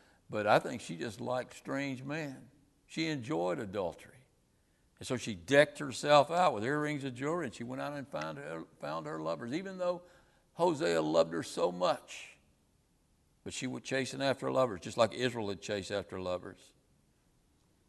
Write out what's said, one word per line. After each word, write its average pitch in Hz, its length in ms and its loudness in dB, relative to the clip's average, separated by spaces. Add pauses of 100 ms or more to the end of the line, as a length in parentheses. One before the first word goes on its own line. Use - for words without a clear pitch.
(300)
but 107 160 -2
I 117 140 8
think 131 220 -6
she 165 160 -10
just 127 220 -6
liked 123 380 -6
strange 135 460 -6
men. 143 340 -8 (480)
She 160 220 -4
enjoyed 156 500 -2
adultery. 98 540 -4 (840)
And - 80 -12
so 127 120 -2
she 113 180 -6
decked 139 440 6
herself 147 520 6
out 175 220 4
with 104 100 -2
earrings 147 400 0
and 131 140 -6
jewelry, 151 300 -2
and - 60 -10
she 120 120 -10
went 131 160 -8
out 143 100 -6
and 143 160 -10
found 156 300 -6
her, 156 260 -10 (160)
found 156 280 -6
her 156 120 -6
lovers, 156 320 -4
even 190 260 -6
though 180 260 -2 (500)
Hosea 165 480 2
loved 165 320 4
her 165 100 -2
so - 260 0
much. - 680 -2 (1040)
But 92 80 -10
she - 160 -6
was 127 160 -6
chasing 135 380 -2
after 135 280 0
lovers, 131 300 2
just - 160 -10
like 113 180 6
Israel 113 360 0
had 95 100 -4
chased 101 320 -4
after 98 260 -4
lovers. 90 440 -4 (1300)